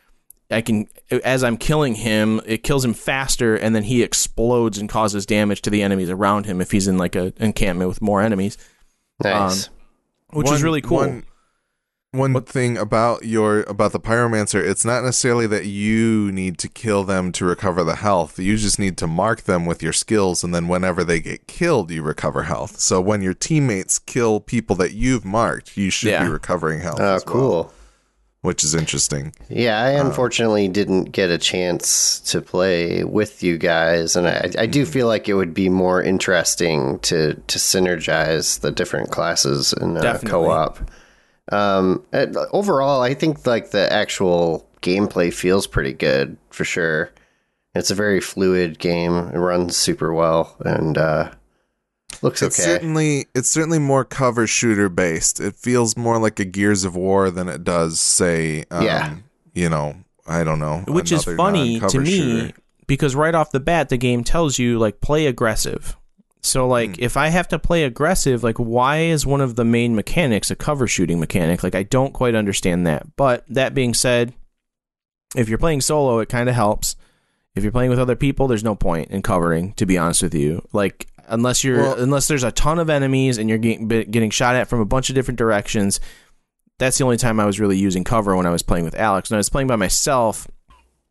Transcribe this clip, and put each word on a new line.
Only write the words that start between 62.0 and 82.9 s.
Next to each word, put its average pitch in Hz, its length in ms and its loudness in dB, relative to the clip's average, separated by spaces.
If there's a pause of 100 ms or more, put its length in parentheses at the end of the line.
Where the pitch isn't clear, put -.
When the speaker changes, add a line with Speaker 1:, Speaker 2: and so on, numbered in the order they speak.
Speaker 1:
me, 151 100 0
Speaker 3:
shooter. 120 420 0 (340)
Speaker 1:
because 139 280 0
right 156 200 2
off 156 160 0
the 156 100 0
bat, 156 300 0
the 123 80 2
game 123 260 0
tells 160 340 2
you, 120 200 2
like, 110 240 0
play 151 240 2
aggressive. - 720 -2 (440)
So, 127 280 0
like, 117 280 0
Speaker 3:
Hmm. - 80 -4
Speaker 1:
if 120 120 -2
I 143 120 2
have 175 200 0
to 165 100 -2
play 165 260 2
aggressive, 135 600 0
like, 113 140 0
why 123 400 0
is 160 260 2
one 139 160 2
of 123 160 0
the 120 80 2
main 117 320 2
mechanics 113 540 0
a - 40 -2
cover 139 320 -2
shooting 85 320 0
mechanic? 85 460 0
Like, 90 100 -2
I 95 100 -2
don't 131 280 0
quite 120 220 0
understand 92 520 0
that. - 300 -2
But 127 320 2
that 127 260 0
being 123 200 0
said, 120 400 2 (1000)
if 117 140 0
you're 113 100 -2
playing 156 220 2
solo, 135 400 2
it 104 80 -4
kinda 123 240 0
helps. 107 440 0 (580)
If 98 80 -2
you're 107 100 0
playing 123 180 2
with 123 80 2
other 123 180 2
people, 139 300 0
there's 110 180 0
no 110 100 0
point 82 360 0
in 95 120 -4
covering, 87 560 0
to 107 80 0
be 92 100 2
honest 82 260 0
with 82 120 -2
you. 76 260 0 (120)
Like, 101 340 -2 (220)
unless 120 360 0
you're, 127 160 2
Speaker 3:
Well 135 140 2
Speaker 1:
unless 135 340 0
there's 139 160 0
a 110 80 0
ton 160 260 2
of 160 120 0